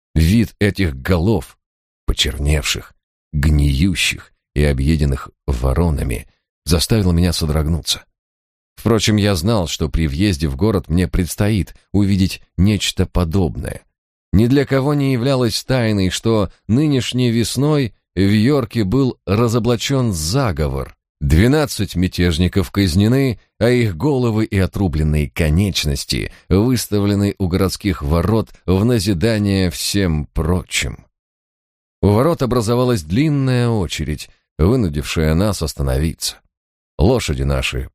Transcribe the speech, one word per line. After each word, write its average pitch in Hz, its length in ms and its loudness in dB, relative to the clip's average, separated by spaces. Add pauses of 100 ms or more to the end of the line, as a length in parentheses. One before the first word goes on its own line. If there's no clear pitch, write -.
(160)
Вид 90 440 2
этих 95 360 0
голов, 90 600 -2 (480)
почерневших, - 880 -2 (380)
гниющих 73 1000 0 (220)
и 71 80 2
объеденных 71 680 0 (180)
воронами, 65 800 -2 (380)
заставил 90 460 0
меня 85 200 2
содрогнуться. 78 720 -2 (720)
Впрочем, 107 420 2
я 101 180 2
знал, 90 320 0
что 76 220 -4
при 82 180 0
въезде 78 400 0
в 67 80 -2
город 101 340 -2
мне 87 180 2
предстоит 101 680 -2 (160)
увидеть 98 500 2 (160)
нечто 95 480 0
подобное. 85 800 -4 (480)
Ни 113 160 4
для 135 180 2
кого 135 280 0
не 139 200 0
являлось 127 500 0
тайной, 107 460 0
что 110 420 0 (160)
нынешней 127 600 0
весной 123 640 0 (220)
в 85 40 -2
Йорке 110 640 2
был 123 420 0
разоблачен 120 880 0
заговор. 78 840 -2 (240)
Двенадцать 107 760 2
мятежников 90 760 0
казнены, 101 680 2 (200)
а 113 100 2
их 117 280 2
головы 117 480 0
и 104 120 -4
отрубленные 78 720 0
конечности 76 1000 -2 (160)
выставлены 101 880 0
у 98 100 -2
городских 92 540 -2
ворот 85 500 0 (140)
в 95 200 2
назидание 104 840 0
всем 82 580 -2
прочим. - 800 -4 (960)
У - 60 4
ворот 123 340 2
образовалась 120 600 0
длинная 127 640 0
очередь, 85 640 -4 (280)
вынудившая 80 760 0
нас 98 260 -2
остановиться. 71 760 -4 (600)
Лошади 82 460 0
наши 67 520 -4